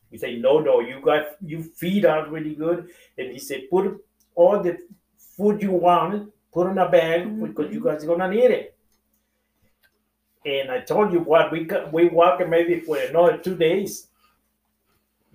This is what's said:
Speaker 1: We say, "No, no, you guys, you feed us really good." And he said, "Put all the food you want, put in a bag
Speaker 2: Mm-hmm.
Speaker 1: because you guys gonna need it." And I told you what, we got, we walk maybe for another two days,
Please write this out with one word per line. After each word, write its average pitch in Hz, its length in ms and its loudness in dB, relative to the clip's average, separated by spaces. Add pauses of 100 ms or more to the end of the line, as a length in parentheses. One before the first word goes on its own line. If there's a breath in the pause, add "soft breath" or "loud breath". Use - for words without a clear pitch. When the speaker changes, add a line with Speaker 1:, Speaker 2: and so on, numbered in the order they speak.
(120)
Speaker 1:
We 120 60 -20
say, 117 180 -8
"No, 131 240 4
no, 131 220 2
you 131 200 -10
guys, 147 260 0 (120)
you 160 240 -10
feed 190 420 -4
us 156 220 2
really 151 280 -8
good." 165 340 -4 (280 loud breath)
And 127 140 -10
he 120 80 -16
said, - 300 -12
"Put 190 340 -2 (320)
all 185 260 4
the 175 160 -4 (600)
food 208 240 0
you 196 100 -4
want, 175 600 0 (200)
put 180 180 -2
in 196 80 -4
a 180 120 2
bag 165 340 2
Speaker 2:
Mm-hmm. 214 220 -8
Speaker 1:
because - 280 -8
you - 100 -8
guys 151 200 -2
gonna 170 260 -2
need 226 220 2
it." - 240 -6 (1700)
And 135 260 -6
I 127 80 -4
told 185 320 0
you 170 80 2
what, 156 320 2
we 160 140 -6
got, 175 260 -6
we 170 160 4
walk 170 400 4
maybe 170 320 0
for 151 180 -4
another 165 400 2
two 185 200 -6
days, 175 500 -2 (1300)